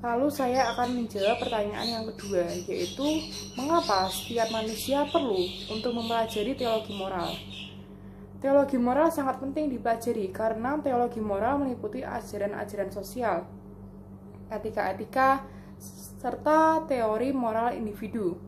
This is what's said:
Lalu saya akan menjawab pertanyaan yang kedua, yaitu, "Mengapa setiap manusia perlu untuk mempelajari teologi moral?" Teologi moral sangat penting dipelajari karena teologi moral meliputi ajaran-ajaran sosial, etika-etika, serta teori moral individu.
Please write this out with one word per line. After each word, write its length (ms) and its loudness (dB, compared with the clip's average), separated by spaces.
Lalu 240 4
saya 400 4
akan 320 0
menjawab 400 2
pertanyaan 480 -2
yang 160 -4
kedua, 400 0
yaitu, 560 0
"Mengapa 480 4
setiap 480 0
manusia 560 0
perlu 240 2
untuk 240 -2
mempelajari 560 0
teologi 400 0
moral?" 400 -2
Teologi 400 6
moral 320 6
sangat 320 0
penting 320 -2
dipelajari 560 0
karena 480 0
teologi 400 2
moral 400 2
meliputi 480 -2
ajaran-ajaran 880 -4
sosial, 560 -2
etika-etika, 880 2
serta 640 4
teori 480 2
moral 400 0
individu. 640 -2